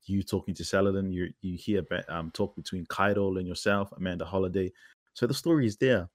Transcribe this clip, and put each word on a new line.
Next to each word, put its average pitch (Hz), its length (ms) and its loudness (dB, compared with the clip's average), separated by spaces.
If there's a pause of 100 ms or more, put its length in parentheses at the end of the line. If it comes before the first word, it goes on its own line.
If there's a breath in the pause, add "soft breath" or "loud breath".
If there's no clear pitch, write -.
you 98 180 0
talking 95 300 -2
to - 100 -10
Saladin, 98 480 0
you, 90 200 -4 (100)
you 92 140 -4
hear 98 260 0
ba-, 87 300 -4
um, 82 200 -6
talk - 240 -4
between 85 300 -8
Kaido 98 500 2
and 92 100 -2
yourself, 101 500 0
Amanda 90 280 -4
Holiday. 92 480 0 (420 loud breath)
So 120 140 2
the 131 60 2
story 151 320 2
is 104 100 0
there. 113 380 4